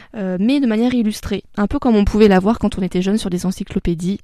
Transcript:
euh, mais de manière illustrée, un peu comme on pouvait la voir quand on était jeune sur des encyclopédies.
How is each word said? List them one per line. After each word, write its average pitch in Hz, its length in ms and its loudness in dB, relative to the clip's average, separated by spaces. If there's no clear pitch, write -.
euh, 185 240 -6
mais 254 180 2
de 277 80 0
manière 226 260 0
illustrée, 214 520 -4
un 208 120 0
peu 285 100 -2
comme 240 160 2
on 208 100 4
pouvait 208 220 4
la 190 140 6
voir 220 180 0
quand - 180 -2
on 220 60 -4
était 180 180 -2
jeune 196 160 0
sur 202 140 -4
des 180 160 -4
encyclopédies. 180 760 -4